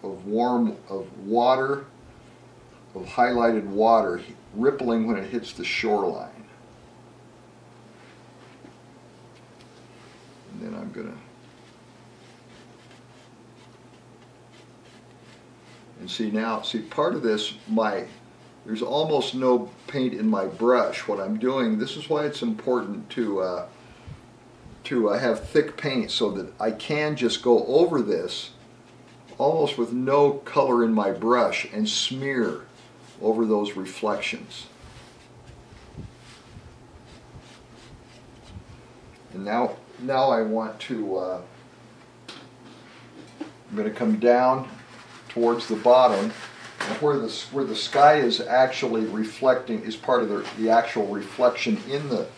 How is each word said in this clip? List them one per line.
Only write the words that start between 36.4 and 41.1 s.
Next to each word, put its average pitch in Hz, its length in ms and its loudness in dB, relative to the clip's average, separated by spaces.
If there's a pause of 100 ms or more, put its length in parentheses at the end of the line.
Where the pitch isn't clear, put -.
And 98 100 -10
now, 117 340 -2 (240)
now 131 280 2
I 113 120 2
want 110 400 -2
to, 104 360 -4